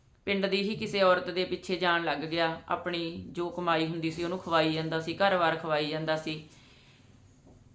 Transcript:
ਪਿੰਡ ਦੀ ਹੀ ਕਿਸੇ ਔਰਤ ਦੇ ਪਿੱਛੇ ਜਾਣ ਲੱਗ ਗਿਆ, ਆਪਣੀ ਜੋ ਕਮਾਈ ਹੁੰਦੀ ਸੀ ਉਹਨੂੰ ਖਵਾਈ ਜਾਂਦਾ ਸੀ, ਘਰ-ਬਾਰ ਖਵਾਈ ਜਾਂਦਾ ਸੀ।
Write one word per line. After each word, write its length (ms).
ਪਿੰਡ 200
ਦੀ 160
ਹੀ 140
ਕਿਸੇ 260
ਔਰਤ 280
ਦੇ 160
ਪਿੱਛੇ 300
ਜਾਣ 280
ਲੱਗ 140
ਗਿਆ, 520
ਆਪਣੀ 580
ਜੋ 220
ਕਮਾਈ 380
ਹੁੰਦੀ 240
ਸੀ 120
ਉਹਨੂੰ 160
ਖਵਾਈ 340
ਜਾਂਦਾ 260
ਸੀ, 140
ਘਰ-ਬਾਰ 420
ਖਵਾਈ 340
ਜਾਂਦਾ 260
ਸੀ। 340